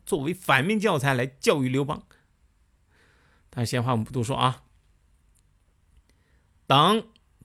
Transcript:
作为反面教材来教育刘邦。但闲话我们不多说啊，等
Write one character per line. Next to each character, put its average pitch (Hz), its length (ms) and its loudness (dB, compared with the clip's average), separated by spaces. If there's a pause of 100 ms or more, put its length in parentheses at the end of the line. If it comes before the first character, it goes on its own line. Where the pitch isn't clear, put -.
作 151 200 -4
为 156 100 -4
反 135 320 2
面 214 140 0
教 190 180 0
材 135 160 0
来 127 140 -2
教 156 340 0
育 127 80 -2
刘 135 160 -2
邦。 143 180 -10 (1500)
但 120 120 -4
闲 120 200 -2
话 127 80 -2
我 120 60 0
们 110 60 -2
不 - 80 -14
多 127 120 -4
说 131 120 -4
啊， 123 280 0 (2000)
等 175 420 4 (380)